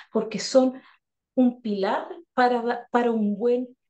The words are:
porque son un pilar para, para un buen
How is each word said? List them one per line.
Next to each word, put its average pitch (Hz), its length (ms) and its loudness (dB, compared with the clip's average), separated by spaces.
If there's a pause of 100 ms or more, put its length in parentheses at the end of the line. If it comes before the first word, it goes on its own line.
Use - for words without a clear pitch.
(120)
porque 220 260 -4
son 262 420 2 (540)
un 247 280 2
pilar 208 460 -2 (280)
para, 240 560 0
para 240 180 2
un 214 280 0
buen 240 380 -2 (140)